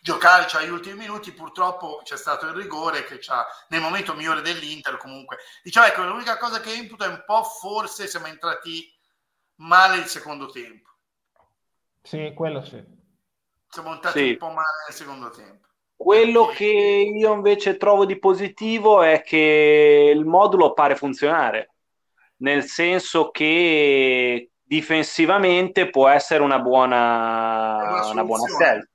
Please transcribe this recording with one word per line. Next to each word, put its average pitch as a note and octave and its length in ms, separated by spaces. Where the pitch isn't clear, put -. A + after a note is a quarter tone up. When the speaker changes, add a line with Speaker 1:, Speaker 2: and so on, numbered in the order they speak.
Speaker 1:
giocarci F3 560
agli D#3 120
ultimi F3 280
minuti, G#3 340
purtroppo F3+ 720
c'è C#3 140
stato D3 300
il D#3+ 60
rigore D#3+ 500
che C3 160
c'ha, A#2+ 260
nel D#3+ 120
momento E3+ 320
migliore D#3 280
dell'Inter D3+ 560
comunque. C3+ 400
Diciamo, A3+ 240
ecco, F#3 160
l'unica A3+ 340
cosa A3+ 220
che A3 140
imputo A3+ 300
è F#3+ 40
un F3+ 180
po' A3 180
forse G#3 640
siamo E3+ 200
entrati E3 640
male F#3 420
il E3+ 80
secondo C#3+ 440
tempo. A2+ 380
Speaker 2:
Sì, D#3 340
quello D#3 280
sì. A#2 180
Speaker 1:
Siamo D#3+ 260
entrati D#3 260
Speaker 3:
Sì. C3+ 120
Speaker 1:
un - 60
po' E3+ 100
male D#3+ 180
nel C#3+ 80
secondo C3+ 340
tempo. G#2+ 380
Speaker 3:
Quello A3+ 500
Speaker 1:
Perché A3+ 180
Speaker 3:
che G3+ 500
io G#3+ 200
invece G3+ 440
trovo G3+ 280
di F#3+ 120
positivo G3+ 840
è D#3+ 180
che D3+ 920
il D3+ 100
modulo F3+ 480
pare C#3+ 220
funzionare, C#3 800
nel C#3 260
senso E3+ 680
che C#3 1160
difensivamente F3 1300
può C3+ 180
essere C#3+ 340
una C#3 180
buona, B2+ 360
Speaker 1:
È G#2+ 60
una G#2+ 120
Speaker 3:
una A2 120
buona A#2+ 240
Speaker 1:
soluzione. - 0
Speaker 3:
scelta. C3+ 480